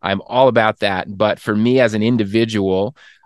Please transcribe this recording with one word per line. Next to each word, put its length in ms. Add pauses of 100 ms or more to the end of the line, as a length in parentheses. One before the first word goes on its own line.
I'm 220
all 260
about 300
that. 400
But 200
for 160
me 260
as 120
an 100
individual, 920 (300)